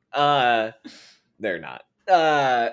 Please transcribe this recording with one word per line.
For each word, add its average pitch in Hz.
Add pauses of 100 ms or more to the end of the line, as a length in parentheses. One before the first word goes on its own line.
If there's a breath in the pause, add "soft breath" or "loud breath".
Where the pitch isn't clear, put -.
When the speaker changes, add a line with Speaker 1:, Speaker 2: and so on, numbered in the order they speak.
(140)
Speaker 1:
Uh, 123 (340 loud breath)
Speaker 2:
<laughs> -
Speaker 1:
they're 95
not. 65 (240)
Uh, 143